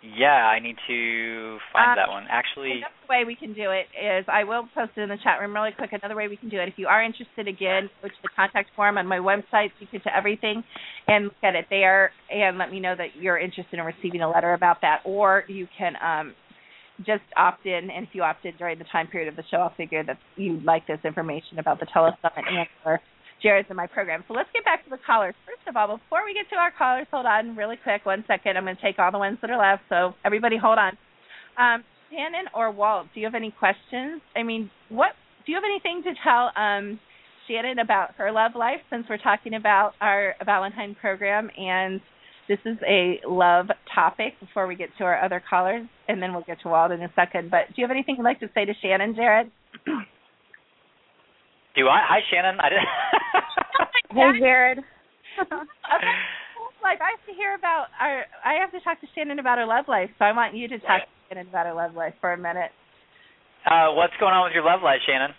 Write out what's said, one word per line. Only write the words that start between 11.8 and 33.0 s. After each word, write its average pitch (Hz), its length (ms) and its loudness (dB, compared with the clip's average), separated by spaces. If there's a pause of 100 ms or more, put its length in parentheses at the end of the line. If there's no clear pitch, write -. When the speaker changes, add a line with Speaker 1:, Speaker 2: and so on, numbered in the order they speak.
Speaker 2:
and 190 260 0
let 185 140 -4
me 190 100 -10
know 180 160 -2
that 175 180 -8
you're 180 220 0
interested 180 420 -6
in 165 60 -6
receiving 170 380 -6
a 160 80 0
letter 170 240 2
about 175 260 4
that. 160 240 2
Or 196 440 2
you 190 280 -10
can, 175 240 -4
um, 156 340 -4 (680)
just 214 200 -2 (120)
opt 180 300 2
in, 180 240 -6
and 170 160 -12
if - 80 -20
you 185 80 -4
opt - 240 -4
in 170 100 -12
during 170 220 -8
the 165 60 -16
time 165 220 -2
period 165 220 -8
of 151 80 -14
the 165 140 -14
show, 170 80 0
I'll 175 180 0
figure 160 260 -6
that 156 140 -6 (200)
you 175 280 -4
like 160 220 2
this 156 180 -6
information 160 540 -6
about 156 200 -2
the 156 80 -8
Telesummit 165 600 0
and 170 200 -4 (160)
for 160 180 -2 (420)
Jared's 202 280 4
in 190 60 -10
my 175 100 -4
program. 175 420 -6
So 226 60 -12
let's 262 180 -4
get 453 120 -4
back 330 200 0
to 294 60 -18
the 262 160 -12
callers. 220 280 2 (120)
First - 220 -18
of 247 80 -6
all, 214 200 0
before 330 280 -2
we 403 100 -8
get 403 160 -6
to 403 60 -4
our 349 140 2
callers, 262 400 0
hold 254 160 -2
on 226 300 0
really 214 260 -6
quick, 208 220 -2
one 202 220 -2
second. 190 300 0
I'm 190 80 -4
gonna 185 160 -6
take 196 180 -2
all - 120 4
the 202 80 -6
ones 202 220 -2
that 220 100 -8
are 247 80 -2
left, 196 300 4
so 180 260 0 (100)
everybody 214 340 2
hold 226 200 4
on. 190 140 2 (640)
Um, 240 280 2 (260)
Shannon 330 440 -6
or 226 160 0
Walt, 202 440 0